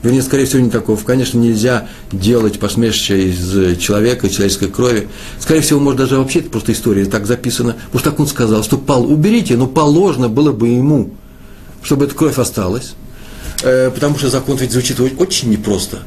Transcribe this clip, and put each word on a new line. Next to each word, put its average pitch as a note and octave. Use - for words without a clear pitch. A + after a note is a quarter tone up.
Вернее, B2+
скорее C3+
всего, C3+
не B2
таков. G#2+
Конечно, B2+
нельзя A#2
делать G#2
посмешище G2+
из, F2+
э, F#2
человека, G#2+
из -
человеческой G2
крови. A2+
Скорее D#3+
всего, D3
может, C#3
даже C3+
вообще C3+
это -
просто A2+
история, G2+
так G2+
записано. A#2+
Может, B2
так D3
он D3
сказал, A2
что -
пол-, B2+
уберите, D#3
но B2+
положено D3
было C#3
бы A#2
ему, B2+
чтобы C#3+
эта C#3+
кровь C#3+
осталась. A2
Э, C3
потому C#3+
что C3
закон C3
ведь B2
звучит B2
о-, C3
очень E3+
непросто. G#2